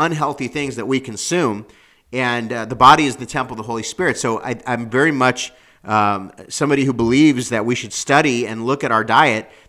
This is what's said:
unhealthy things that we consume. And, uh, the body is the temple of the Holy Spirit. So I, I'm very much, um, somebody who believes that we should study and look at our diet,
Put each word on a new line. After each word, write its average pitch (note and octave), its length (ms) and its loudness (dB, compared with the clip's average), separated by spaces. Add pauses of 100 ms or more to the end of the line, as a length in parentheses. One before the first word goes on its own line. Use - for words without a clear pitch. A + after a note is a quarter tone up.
unhealthy D3+ 460 -4
things C3+ 280 -6
that A2 100 -8
we C3+ 120 0
consume. A#2+ 680 -4 (440)
And, A#2+ 440 -4
uh, A2+ 100 -6
the A2 100 -8
body C#3 300 8
is B2+ 120 -2
the B2 100 -14
temple B2+ 260 -6
of A2 60 -12
the G#2+ 60 -10
Holy A2+ 180 -6
Spirit. D3+ 340 -4
So A2+ 240 -2
I, B2 260 -8
I'm A#2 220 -4
very C3+ 240 2
much, B2+ 400 0 (320)
um, G#2 480 0 (160)
somebody C#3 360 0
who C3 100 0
believes B2 560 2
that A2 160 -2
we B2 80 0
should A2+ 180 -10
study C#3 540 2
and A2 180 -8
look C3+ 180 -2
at C3+ 80 -2
our A2 140 2
diet, A2 460 2 (180)